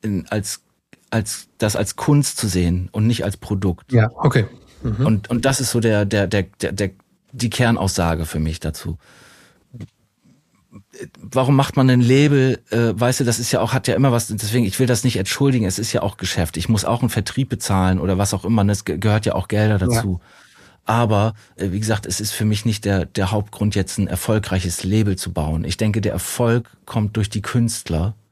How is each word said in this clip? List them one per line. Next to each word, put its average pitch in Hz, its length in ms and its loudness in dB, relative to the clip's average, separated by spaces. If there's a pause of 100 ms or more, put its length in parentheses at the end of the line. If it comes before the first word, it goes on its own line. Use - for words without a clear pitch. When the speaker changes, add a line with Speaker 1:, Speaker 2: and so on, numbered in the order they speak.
Speaker 1:
in, 98 280 -4
als, 104 320 -4 (480)
als, - 480 -4
das 104 180 0
als - 220 -4
Kunst 143 400 2
zu 113 100 -2
sehen 90 460 0
und 107 120 0
nicht 113 200 0
als 101 100 -4
Produkt. 95 560 -4
Speaker 2:
Ja, 113 240 4
okay. 127 300 2 (360)
Mhm. 113 240 -2
Speaker 1:
Und, 107 240 2
und 120 140 -2
das 135 160 2
ist 127 120 -2
so 120 100 0
der, 107 240 2
der, 101 220 2
der, 98 160 0 (180)
der, 92 100 -2
der, 95 200 -2 (420)
die 120 160 -2
Kernaussage 92 760 0
für 78 140 -6
mich 78 220 -2
dazu. - 360 -6 (2250)
Warum 131 360 2
macht 139 180 0
man 131 140 6
ein 123 100 6
Label? 131 600 4 (100)
Äh, 117 260 2
weißt 120 240 2
du, 139 60 0
das 117 140 0
ist 123 120 -4
ja 104 80 2
auch, 113 140 0
hat 131 160 -2
ja 104 60 2
immer 131 180 4
was, 117 140 0
deswegen, 107 380 -2
ich 95 140 -4
will 127 80 2
das 117 160 2
nicht 120 140 0
entschuldigen, 123 480 0
es 92 140 -2
ist 113 120 -4
ja - 100 0
auch 98 140 -4
Geschäft. - 400 -4
Ich 85 140 -4
muss 107 160 2
auch 117 160 0
einen 123 80 2
Vertrieb 120 400 -2
bezahlen 92 500 2
oder 92 180 0
was 98 160 0
auch 95 120 -4
immer, 107 240 2
es 101 160 -2
ge-, 78 120 -2
gehört 107 280 2
ja - 100 0
auch - 140 -4
Gelder 107 320 2
Speaker 2:
Ja. 92 60 0
Speaker 1:
dazu. 110 340 0 (640)
Aber, 110 480 2 (240)
äh, 98 140 -4
wie 95 100 -2
gesagt, 107 240 -2
es 95 160 -6
ist 104 100 -6
für - 140 -4
mich 107 180 0
nicht 107 220 -2
der, 98 180 2
der 95 280 -2
Hauptgrund, 104 440 -2
jetzt 95 220 -2
ein 98 100 0
erfolgreiches 92 800 -2
Label 101 320 0
zu 87 160 -8
bauen. 80 320 -2
Ich - 100 -4
denke, 110 240 0
der 104 140 -2
Erfolg 117 560 0 (160)
kommt 107 320 -2
durch 107 120 0
die 104 120 -6
Künstler 107 720 -2 (160)